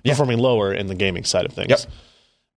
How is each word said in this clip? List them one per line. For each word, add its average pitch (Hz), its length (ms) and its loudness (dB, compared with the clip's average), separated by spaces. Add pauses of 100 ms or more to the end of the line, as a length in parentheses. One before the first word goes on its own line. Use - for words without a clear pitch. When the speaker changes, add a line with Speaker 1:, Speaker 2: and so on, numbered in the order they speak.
Speaker 1:
Yeah. 135 80 2
Speaker 2:
performing 127 260 2
lower 113 340 2
in 98 160 -4
the 95 60 -6
gaming 92 300 -2
side 90 220 0
of - 80 -8
things. - 160 -2
Speaker 1:
Yep. 131 100 4 (760)